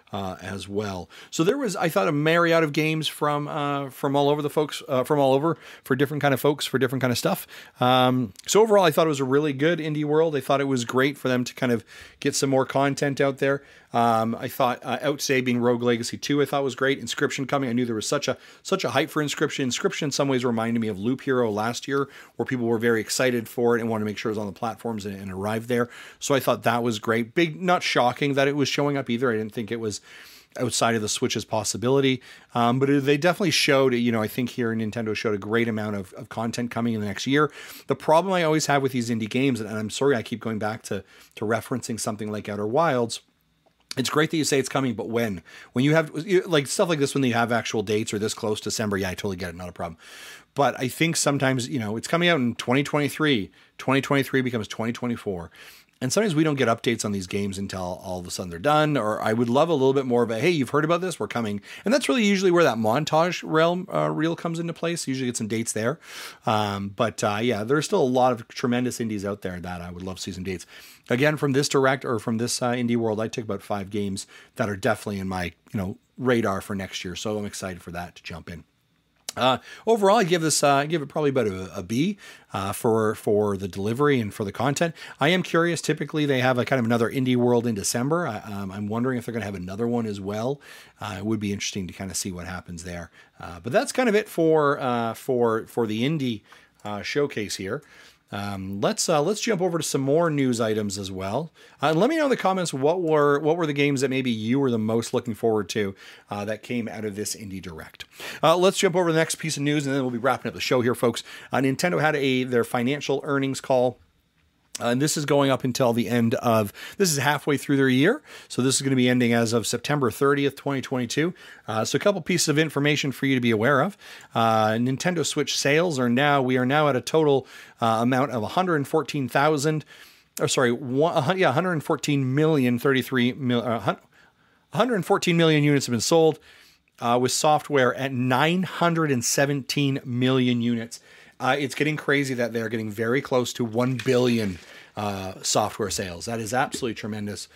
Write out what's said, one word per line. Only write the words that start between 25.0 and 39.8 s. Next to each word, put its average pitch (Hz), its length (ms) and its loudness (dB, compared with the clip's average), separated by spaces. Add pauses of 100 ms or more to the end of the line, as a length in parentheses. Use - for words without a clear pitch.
and, 98 140 -8
and 98 120 -10
arrived 107 360 -4
there. 120 220 0 (300)
So - 140 0
I 135 60 4
thought 120 240 0
that 117 200 2
was 117 160 0
great. 113 360 -2
Big, 170 260 0
not 180 220 2
shocking 135 520 2
that 139 120 4
it 143 80 0
was 139 140 2
showing 143 260 0
up 139 140 -4
either. 123 200 2
I 113 60 0
didn't 110 160 -4
think 113 200 -6
it 117 100 -6
was 107 180 -4 (580)
outside 117 380 0
of 113 60 0
the 104 80 -4
Switch's 117 340 -2
possibility. 123 800 0 (340)
Um, 120 240 4
but 135 100 2
it, 143 140 4
they 147 140 4
definitely 165 340 2
showed, 135 420 4
you 120 200 2
know, 113 80 2
I 107 60 0
think 120 240 -4
here 113 220 -2
Nintendo 110 420 -4
showed 107 200 -2
a - 20 -4
great 110 300 0
amount 107 300 -4
of, 95 160 -10
of - 160 -16
content 117 420 -4
coming 117 220 -2
in 107 80 -2
the 104 60 -4
next 98 200 -6
year. 143 240 4 (360)
The 139 80 0
problem 175 380 2
I 180 100 2
always 156 240 2
have 143 140 4
with 131 120 -2
these 120 160 -2
indie 110 200 -2
games, 127 300 0
and, 107 100 -8
and 107 80 -6
I'm 107 120 -4